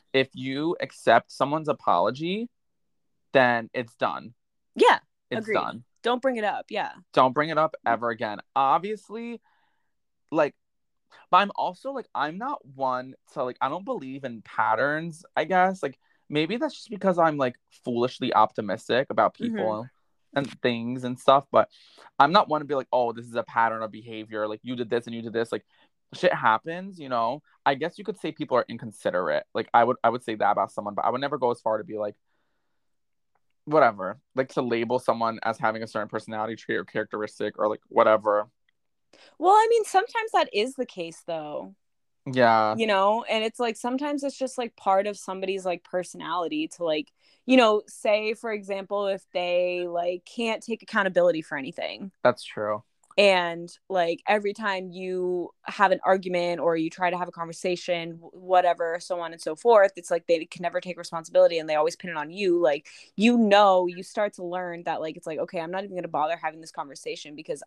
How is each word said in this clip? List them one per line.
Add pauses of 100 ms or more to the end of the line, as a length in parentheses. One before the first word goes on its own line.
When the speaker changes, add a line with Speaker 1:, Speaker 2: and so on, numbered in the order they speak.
(140)
Speaker 1:
if
you
accept
someone's
apology, (800)
then
it's
done. (420)
Speaker 2:
Yeah, (300)
Speaker 1:
It's
Speaker 2:
agreed.
Speaker 1:
done. (180)
Speaker 2:
Don't
bring
it
up,
yeah. (200)
Speaker 1:
Don't
bring
it
up (100)
ever
again. (160)
Obviously, (920)
like, (760)
but
I'm
also,
like,
I'm
not
one (180)
to,
like,
I
don't
believe
in
patterns, (120)
I
guess.
Like, (300)
maybe
that's
just
because
I'm,
like, (280)
foolishly
optimistic
about
Speaker 2:
Mm-hmm.
Speaker 1:
people (480)
and (120)
things
and
stuff,
but (500)
I'm
not
one
to
be
like,
"Oh,
this
is
a
pattern
of
behavior.
Like,
you
did
this
and
you
did
this."
Like, (480)
shit
happens,
you
know? (240)
I
guess
you
could
say
people
are
inconsiderate.
Like,
I
would,
I
would
say
that
about
someone,
but
I
would
never
go
as
far
to
be
like, (1500)
whatever, (160)
like,
to
label
someone
as
having
a
certain
personality
trait
or
characteristic
or,
like,
whatever. (920)
Speaker 2:
Well,
I
mean,
sometimes
that
is
the
case,
though. (500)
Speaker 1:
Yeah.
Speaker 2:
You
know?
And
it's,
like,
sometimes
it's
just,
like,
part
of
somebody's,
like,
personality
to,
like, (340)
you
know,
say,
for
example,
if
they,
like,
can't
take
accountability
for
anything. (120)
Speaker 1:
That's
true. (320)
Speaker 2:
And, (180)
like,
every
time
you (140)
have
an
argument
or
you
try
to
have
a
conversation,
w-,
whatever,
so
on
and
so
forth,
it's
like
they
can
never
take
responsibility
and
they
always
pin
it
on
you.
Like, (280)
you
know,
you
start
to
learn
that,
like,
it's
like,
"Okay,
I'm
not
even
gonna
bother
having
this
conversation
because